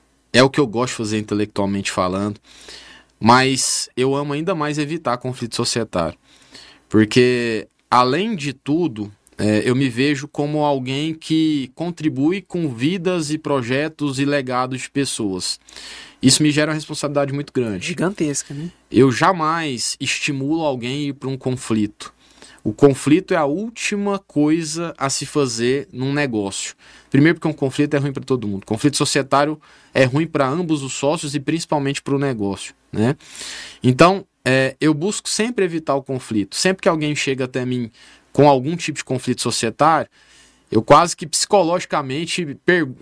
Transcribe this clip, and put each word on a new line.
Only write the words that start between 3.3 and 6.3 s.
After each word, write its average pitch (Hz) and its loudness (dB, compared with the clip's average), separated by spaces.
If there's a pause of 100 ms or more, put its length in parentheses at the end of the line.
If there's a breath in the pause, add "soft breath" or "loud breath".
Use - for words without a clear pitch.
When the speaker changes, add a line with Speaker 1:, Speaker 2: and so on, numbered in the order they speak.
Speaker 1:
eu 135 2
amo 143 -4
ainda 165 -2
mais 147 -2
evitar 147 -2
conflito 127 -8
societário, 107 -2 (680 loud breath)